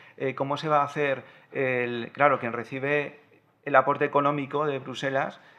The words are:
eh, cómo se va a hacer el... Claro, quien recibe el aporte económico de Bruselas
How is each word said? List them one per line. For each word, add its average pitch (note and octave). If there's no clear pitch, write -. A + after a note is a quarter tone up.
eh, C3+
cómo C#3
se D#3
va D3+
a C#3+
hacer C3+
el... B2
Claro, C3+
quien A#2
recibe C#3
el C#3
aporte C3+
económico C#3+
de C#3
Bruselas C3+